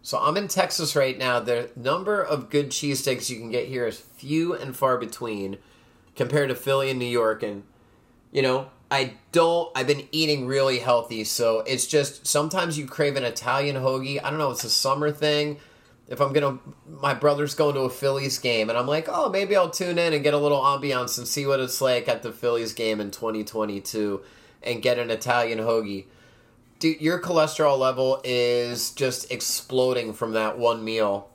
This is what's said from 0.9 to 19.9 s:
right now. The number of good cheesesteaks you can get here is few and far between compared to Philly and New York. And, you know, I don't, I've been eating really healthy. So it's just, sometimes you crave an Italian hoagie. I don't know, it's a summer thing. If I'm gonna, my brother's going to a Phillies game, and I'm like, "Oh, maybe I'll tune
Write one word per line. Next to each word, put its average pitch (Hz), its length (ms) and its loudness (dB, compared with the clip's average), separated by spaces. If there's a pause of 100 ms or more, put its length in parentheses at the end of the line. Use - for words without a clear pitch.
right 131 220 2
now. 123 240 0
The 120 360 -2
number 180 440 0
of 139 300 -2
good 143 200 2
cheesesteaks 135 600 -2
you 117 80 -8
can 113 120 -10
get 120 180 -2
here 127 180 -2
is 107 120 -4
few 160 540 -2
and 135 240 -8
far 127 220 2
between 107 580 -6 (580)
compared 135 360 0
to 120 40 -2
Philly 135 360 0
and 127 80 -2
New 123 80 -2
York. 113 360 2
And, 104 200 -6 (680)
you 139 100 2
know, 135 280 0 (200)
I 135 240 0 (180)
don't, 170 420 4
I've 131 120 -2
been 143 240 0
eating 151 360 0
really 135 340 2
healthy. 117 440 0
So 113 360 2
it's 123 260 -2
just, 143 400 0
sometimes 160 500 0
you 147 100 -6
crave 143 300 0
an 131 80 -2
Italian 135 520 0
hoagie. 131 460 -2
I 135 80 -4
don't 156 80 -4
know, 143 120 0
it's 120 140 -6
a 110 60 -6
summer 147 420 2
thing. 147 460 0 (500)
If 131 120 -8
I'm 139 120 2
gonna, 139 260 2 (300)
my 143 260 -2
brother's 147 400 2
going 147 220 2
to 131 60 0
a 127 80 0
Phillies 135 480 -2
game, 113 300 2
and 113 80 0
I'm 123 120 0
like, 160 200 0
"Oh, 320 200 0
maybe 196 260 0
I'll 180 160 4
tune 175 260 -2